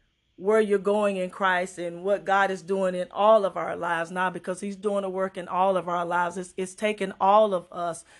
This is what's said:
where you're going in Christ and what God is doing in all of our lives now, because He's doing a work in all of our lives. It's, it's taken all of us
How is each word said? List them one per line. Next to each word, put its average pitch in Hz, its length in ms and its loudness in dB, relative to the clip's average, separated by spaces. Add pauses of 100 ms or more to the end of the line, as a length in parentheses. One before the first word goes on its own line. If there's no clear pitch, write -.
(360)
where 214 240 4
you're 202 200 2
going 202 360 0
in 180 140 -4
Christ 185 480 0
and 170 240 -8
what 190 220 0
God 196 260 4
is 185 100 -6
doing 185 360 -2
in 180 160 -4
all 208 320 4
of 175 120 -2
our 170 200 -4
lives 170 340 -4
now, 180 200 -2
because 175 300 -8
He's 202 140 -8
doing 202 300 -2
a 185 60 -4
work 190 260 -4
in 175 100 -10
all 185 300 2
of 175 120 -4
our 175 160 0
lives. 175 320 0
It's, 180 200 -10
it's 185 180 -6
taken 214 460 -2
all 202 340 6
of 170 160 -4
us 170 340 -6 (160)